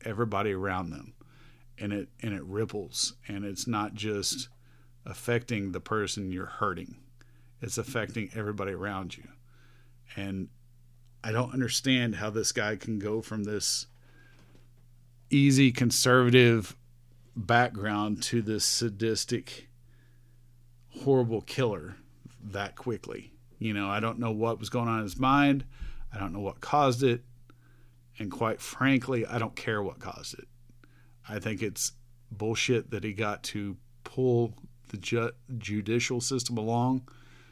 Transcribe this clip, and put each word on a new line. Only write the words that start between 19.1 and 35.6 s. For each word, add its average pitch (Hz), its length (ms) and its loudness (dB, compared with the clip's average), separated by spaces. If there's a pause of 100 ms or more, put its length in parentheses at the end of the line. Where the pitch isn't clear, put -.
horrible 123 400 4
killer 92 540 -2 (480)
that 101 320 -6
quickly. - 580 -8 (260)
You 110 140 -2
know, 101 160 -2
I 101 100 0
don't 113 200 -2
know 117 120 0
what 110 280 0
was 104 100 -8
going 117 180 -2
on 113 120 0
in 110 40 -2
his 98 140 -8
mind. 139 480 4 (480)
I 110 60 -8
don't 95 140 -4
know 101 60 -6
what 98 220 -6
caused 135 400 4
it. 120 220 4 (960)
And 101 120 -6
quite 113 300 -2
frankly, 131 640 0
I 117 140 -4
don't 113 160 -4
care 107 260 -2
what 95 180 -6
caused - 380 -12
it. - 100 -16 (800)
I 104 120 -8
think 110 240 -4
it's - 300 -4 (380)
bullshit 110 600 0
that 101 120 -6
he 107 100 -4
got 104 320 -4
to 101 320 -6 (260)
pull 120 500 2 (360)
the 107 80 -8
ju-, 117 340 -2 (260)
judicial 107 640 0